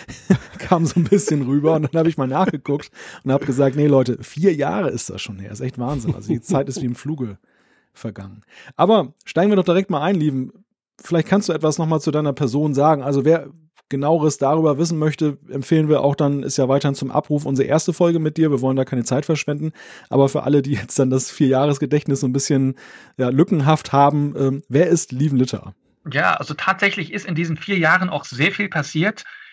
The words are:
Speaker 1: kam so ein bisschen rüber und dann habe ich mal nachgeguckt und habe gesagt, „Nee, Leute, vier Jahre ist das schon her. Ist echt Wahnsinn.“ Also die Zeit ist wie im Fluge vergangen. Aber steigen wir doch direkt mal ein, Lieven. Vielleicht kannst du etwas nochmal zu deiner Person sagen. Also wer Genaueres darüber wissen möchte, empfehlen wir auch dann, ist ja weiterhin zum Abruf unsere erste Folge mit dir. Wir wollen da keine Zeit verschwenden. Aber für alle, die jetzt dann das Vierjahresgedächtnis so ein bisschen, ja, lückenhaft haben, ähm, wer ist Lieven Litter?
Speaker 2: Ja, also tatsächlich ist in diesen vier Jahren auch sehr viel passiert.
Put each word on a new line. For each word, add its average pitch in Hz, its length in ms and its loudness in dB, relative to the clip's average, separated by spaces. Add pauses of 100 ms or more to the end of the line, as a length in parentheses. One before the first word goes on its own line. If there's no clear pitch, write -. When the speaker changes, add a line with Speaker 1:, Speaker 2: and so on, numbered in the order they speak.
(600)
Speaker 1:
kam 165 260 0
so - 120 -2
ein 170 60 4
bisschen 156 380 2
rüber 143 340 2
und 151 60 0
dann 156 180 -2
habe 160 80 2
ich 160 100 -2
mal 135 80 0
nachgeguckt 147 640 -2 (360)
und 135 80 0
habe 143 120 0
gesagt, 135 300 2
„Nee, 147 120 2
Leute, 127 360 2
vier 170 320 0
Jahre 160 360 -2
ist - 180 -8
das 90 120 -10
schon 95 180 -12
her. 98 120 -14
Ist 104 80 -14
echt 127 180 -8
Wahnsinn.“ 123 380 -4
Also 101 140 -10
die 135 100 -2
Zeit 139 300 -2
ist 127 120 -8
wie 131 40 -4
im 120 100 -4
Fluge 131 420 -8 (560)
vergangen. 101 500 -14 (340)
Aber 175 360 4 (120)
steigen 196 260 2
wir 202 60 4
doch 180 80 2
direkt 185 240 2
mal 151 120 0
ein, 190 140 2
Lieven. 135 380 0 (480)
Vielleicht 165 260 0
kannst 202 220 2
du 165 40 2
etwas 156 240 0
nochmal 160 220 0
zu 151 120 -2
deiner 151 200 0
Person 143 420 0
sagen. 143 300 2
Also 139 220 0
wer 156 240 2 (400)
Genaueres 147 480 0
darüber 147 400 2
wissen 165 200 -2
möchte, 151 400 0 (120)
empfehlen 151 400 0
wir 151 100 4
auch 139 160 0
dann, 143 280 0
ist 135 120 -6
ja 131 140 2
weiterhin 139 260 2
zum 139 160 -6
Abruf 147 340 -2
unsere 135 220 0
erste 156 240 0
Folge 170 280 2
mit 156 180 -4
dir. 160 120 4
Wir 131 120 0
wollen 131 160 0
da 131 80 0
keine 123 180 -4
Zeit 127 220 -2
verschwenden. 151 480 -4 (360)
Aber 135 200 4
für 143 140 -2
alle, 143 180 2
die 135 100 -2
jetzt 104 260 -4
dann 131 120 2
das 131 200 -2
Vierjahresgedächtnis 139 920 0
so 139 60 0
ein 127 40 0
bisschen, 135 440 0 (420)
ja, 127 100 0
lückenhaft 151 640 2
haben, 143 460 4
ähm, 135 320 -2
wer 151 180 4
ist 165 240 0
Lieven 139 260 0
Litter? 113 360 -2 (360)
Speaker 2:
Ja, 160 260 0
also - 180 -6
tatsächlich 196 580 -2
ist 202 140 -8
in 170 100 -6
diesen 165 220 -2
vier 202 200 -4
Jahren 175 320 2
auch 147 140 -6
sehr 147 300 -2
viel - 160 -4
passiert. 170 560 -2 (280)